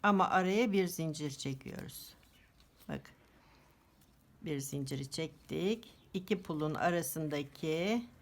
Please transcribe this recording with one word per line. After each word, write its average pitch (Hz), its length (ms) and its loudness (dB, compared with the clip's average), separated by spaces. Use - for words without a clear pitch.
Ama 202 260 6
araya 196 440 4
bir 190 140 4
zincir 156 440 -2
çekiyoruz. - 840 -8
Bakın. - 260 -8
Bir 147 180 -2
zinciri 139 500 -6
çektik. 165 840 -4
İki 190 280 -2
pulun 151 320 -2
arasındaki 165 1300 0